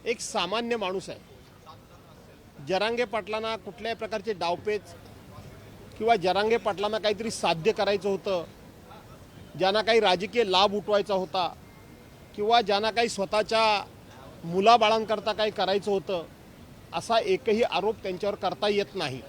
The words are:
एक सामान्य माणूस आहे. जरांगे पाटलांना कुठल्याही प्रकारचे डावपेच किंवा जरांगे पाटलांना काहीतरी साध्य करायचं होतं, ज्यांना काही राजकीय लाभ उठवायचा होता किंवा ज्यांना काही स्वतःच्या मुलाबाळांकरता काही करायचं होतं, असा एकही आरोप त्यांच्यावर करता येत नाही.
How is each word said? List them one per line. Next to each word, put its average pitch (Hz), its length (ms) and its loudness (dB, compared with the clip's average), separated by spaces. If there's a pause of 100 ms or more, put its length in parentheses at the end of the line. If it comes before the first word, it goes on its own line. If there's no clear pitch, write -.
एक 226 160 -4
सामान्य 226 560 -2
माणूस 190 320 -4
आहे. 120 100 -12 (1500)
जरांगे 220 360 0
पाटलांना 220 520 -4
कुठल्याही 214 400 -10
प्रकारचे 214 360 -6
डावपेच 180 480 -2 (1160)
किंवा 226 180 4
जरांगे 196 400 2
पाटलांना 208 420 -2
काहीतरी 208 320 -2
साध्य 175 420 0
करायचं 202 360 0
होतं, 190 360 -2 (1120)
ज्यांना 196 240 2
काही 226 180 6
राजकीय 202 440 2
लाभ 190 300 4
उठवायचा 208 400 0
होता 185 400 -2 (840)
किंवा 226 240 4
ज्यांना 208 300 2
काही 233 180 0
स्वतःच्या 208 760 2 (600)
मुलाबाळांकरता 214 880 4
काही 214 180 0
करायचं 196 400 -2
होतं, 190 340 -2 (680)
असा 226 240 0
एकही 208 440 2
आरोप 202 400 0
त्यांच्यावर 202 320 -4
करता 190 340 -2
येत 202 260 -2
नाही. 135 340 -4